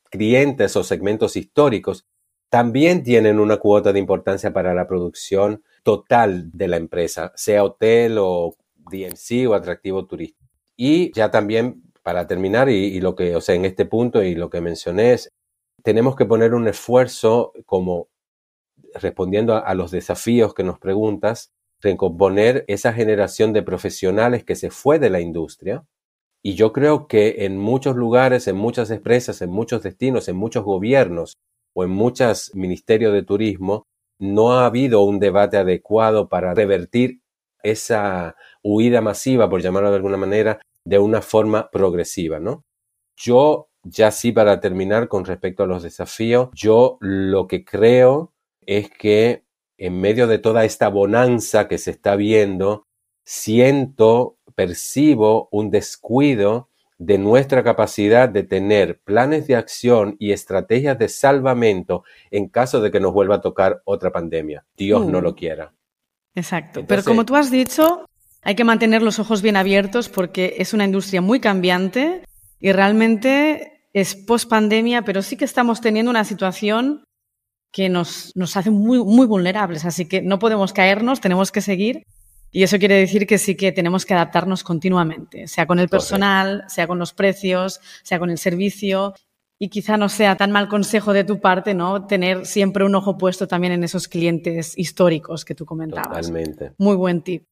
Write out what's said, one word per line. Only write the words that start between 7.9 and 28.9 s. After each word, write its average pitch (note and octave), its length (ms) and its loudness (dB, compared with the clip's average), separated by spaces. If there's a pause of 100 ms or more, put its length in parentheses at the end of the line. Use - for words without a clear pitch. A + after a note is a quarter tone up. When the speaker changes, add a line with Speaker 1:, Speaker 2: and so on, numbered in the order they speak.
Speaker 1:
o F2 340 -2 (220)
D F#2+ 300 -14
M F2 100 -16
C B2 320 -2
o G#2+ 60 2
atractivo F#2+ 520 -6
turístico. D#2+ 320 -14 (380)
Y D#3 360 0
ya G#2+ 180 0
también, A2 520 -2 (200)
para F2 240 -4
terminar, G2 420 0
y, B2 60 2
y F#2+ 260 -2
lo F2+ 140 -2
que, F2 220 -2
o E2 40 -4
sea, F#2+ 140 0
en F2+ 100 0
este F#2+ 200 -2
punto A#2 380 0
y F2+ 120 -2
lo E2 160 -6
que E2+ 100 -8
mencioné F2 520 0
es, - 180 -4 (520)
tenemos A#2 340 0
que B2 80 2
poner A2+ 300 2
un A#2 140 0
esfuerzo A#2 840 0 (140)
como F2+ 420 -4 (840)
respondiendo G2+ 600 -2
a, G#2+ 60 0
a F#2+ 140 -4
los F2 160 -6
desafíos G#2 640 -2
que F#2+ 100 -4
nos F2 140 -6
preguntas, G#2 760 -4 (280)
recomponer G2 880 0
esa G2+ 240 -2
generación A2 600 0
de G#2 100 0
profesionales G2 840 -2
que F2+ 120 -6
se F2 140 -10
fue D3+ 280 0
de B2 120 2
la F2+ 100 -2
industria. E2+ 640 -8 (580)
Y G2 120 -6
yo A2 180 2
creo D3 340 0
que G#2 380 2
en F#2+ 140 -4
muchos B2+ 380 -2
lugares, B2 520 2
en F#2+ 80 -2
muchas A2+ 340 -4